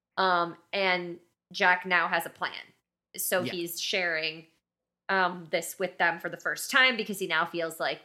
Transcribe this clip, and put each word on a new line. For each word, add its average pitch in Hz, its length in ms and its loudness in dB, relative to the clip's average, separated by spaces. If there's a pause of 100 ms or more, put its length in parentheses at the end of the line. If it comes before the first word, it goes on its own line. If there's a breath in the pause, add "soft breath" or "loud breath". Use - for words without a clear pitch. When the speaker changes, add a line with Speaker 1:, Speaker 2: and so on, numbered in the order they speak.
(180)
Speaker 1:
um, 175 380 2 (160)
and 180 460 0 (340)
Jack 180 340 2
now 180 220 2
has 170 180 0
a - 40 -10
plan. - 220 -6 (640)
So - 260 0
Speaker 2:
Yeah. 117 100 -4
Speaker 1:
he's 170 280 -6
sharing, 160 640 -2 (640)
um, 180 420 0
this - 280 -4
with 180 200 -4
them 170 220 2
for 175 80 -6
the 170 80 -8
first - 340 -6
time 262 260 6
because 208 220 -4
he 190 80 -4
now 165 200 2
feels 165 340 -6
like, 151 240 -2